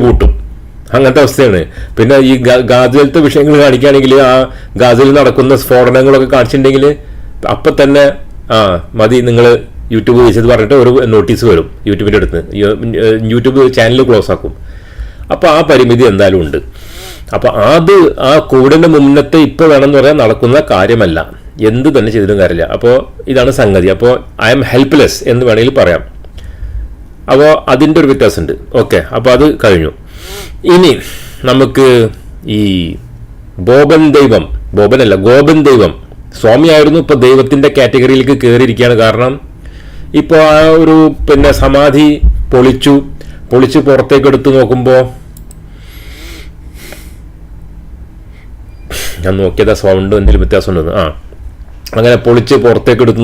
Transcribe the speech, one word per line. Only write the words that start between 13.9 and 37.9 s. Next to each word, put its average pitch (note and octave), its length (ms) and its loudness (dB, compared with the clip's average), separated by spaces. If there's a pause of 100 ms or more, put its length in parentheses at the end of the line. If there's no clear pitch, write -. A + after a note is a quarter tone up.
ക്ലോസ് G#2+ 240 0
ആക്കും. - 200 -8 (800)
അപ്പോൾ - 220 0
ആ - 20 2 (120)
പരിമിതി B2 420 2
എന്തായാലും F#2+ 320 0
ഉണ്ട്. C#2+ 140 -6 (760)
അപ്പോൾ A2+ 140 -2 (240)
അത് E3+ 220 4 (320)
ആ C#3 40 2 (180)
കോവിഡിൻ്റെ C#3+ 440 4
മുന്നത്തെ C#3+ 440 2 (100)
ഇപ്പോൾ - 240 0
വേണമെന്ന് C#3 260 2
പറയാൻ C#3 240 2
നടക്കുന്ന A#2+ 360 0 (140)
കാര്യമല്ല, G2 460 0 (500)
എന്ത് B2+ 260 -2
തന്നെ A2 200 0
ചെയ്തിട്ടും G2+ 280 0
കാര്യമില്ല. E2+ 220 -2 (100)
അപ്പോൾ A#2 200 0 (380)
ഇതാണ് B2+ 280 0
സംഗതി. G2 340 0
അപ്പോൾ A#2 180 0 (340)
I A2+ 100 2
am C#3 60 -2 (100)
helpless C3+ 420 0 (160)
എന്ന് B2 180 -2
വേണമെങ്കിൽ A2+ 320 0
പറയാം. F2 220 0 (1300)
അപ്പോൾ C#3+ 180 4 (240)
അതിൻ്റെ D3+ 280 2
ഒരു C#3 100 2
വ്യത്യാസമുണ്ട്. A2 420 -2 (280)
ഓക്കെ, G2+ 180 -2 (160)
അപ്പോൾ A#2+ 200 0
അത് C#3+ 100 2 (180)
കഴിഞ്ഞു. E2+ 280 0 (840)
ഇനി F3+ 180 4 (580)
നമുക്ക് C3 380 2 (720)
ഈ - 20 -2 (1080)
ബോബൻ D3 360 4 (140)
ദൈവം, A2+ 280 2 (320)
ബോബനല്ല, G#2 360 2 (140)
ഗോപൻ C#3+ 300 4 (120)
ദൈവം F#2+ 220 2 (480)
സ്വാമിയായിരുന്നു, D3+ 640 2
ഇപ്പോൾ D3 220 0
ദൈവത്തിൻ്റെ C3+ 500 2
കാറ്റഗറിയിലേക്ക് C3 640 2